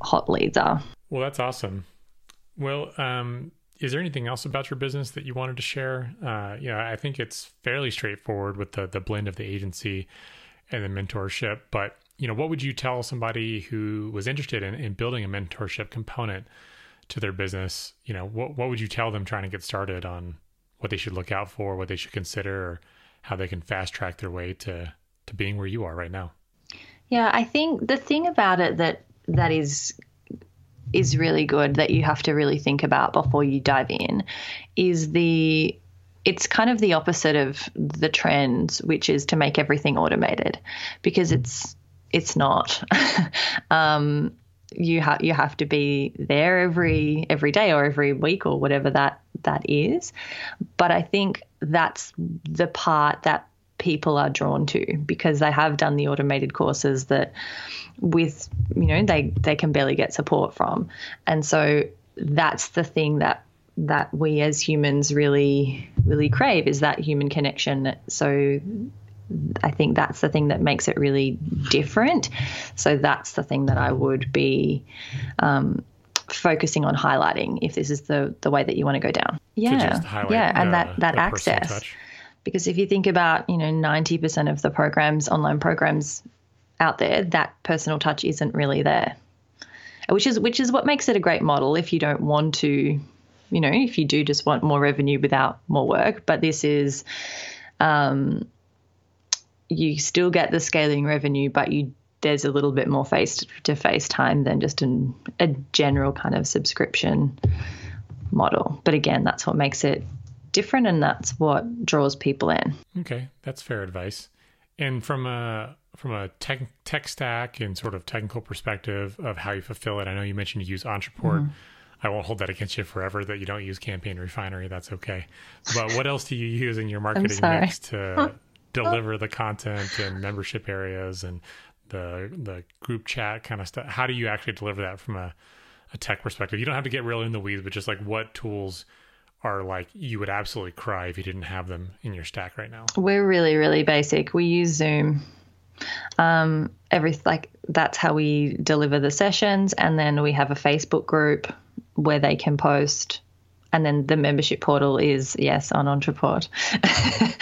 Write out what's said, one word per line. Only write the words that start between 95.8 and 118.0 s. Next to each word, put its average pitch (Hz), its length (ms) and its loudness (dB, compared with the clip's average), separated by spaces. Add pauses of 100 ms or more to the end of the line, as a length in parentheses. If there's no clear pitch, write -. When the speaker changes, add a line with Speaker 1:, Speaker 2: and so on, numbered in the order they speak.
Speaker 1:
work. - 400 2
But 160 140 2
this 156 240 0
is, 143 400 2 (760)
um, 139 680 2 (1200)
you 156 300 0
still 180 320 2
get 170 200 2
the 165 100 2
scaling 151 440 2
revenue, 143 460 2
but 139 220 2
you, 139 200 -2 (300)
there's 147 220 2
a 139 60 2
little 143 220 2
bit 131 160 2
more 139 160 2
face-to-face - 1040 0
time 135 360 2
than - 160 2
just 139 220 -2
an, 127 320 0 (240)
a 175 100 4 (240)
general 139 400 2
kind - 220 -2
of - 120 0
subscription - 920 0 (920)
model. - 540 0
But 160 100 4
again, 147 300 0
that's - 220 -2
what 160 100 0
makes 143 280 0
it 143 180 0 (500)
different, 233 340 2
and 165 160 4
that's - 360 -2
what 156 480 0
draws 139 300 2
people 139 340 0
in. - 240 0 (260)
Speaker 2:
Okay, 127 280 -8 (140)
that's 135 200 -12
fair 110 200 -6
advice. 92 460 -10 (500)
And 131 260 -4
from 131 220 -6
a, 120 500 -8 (200)
from 127 160 -10
a 98 160 -6 (120)
tech, 135 200 -8 (240)
tech - 240 -6
stack 120 520 -6
and 101 180 -6
sort 104 160 -6
of 90 120 -10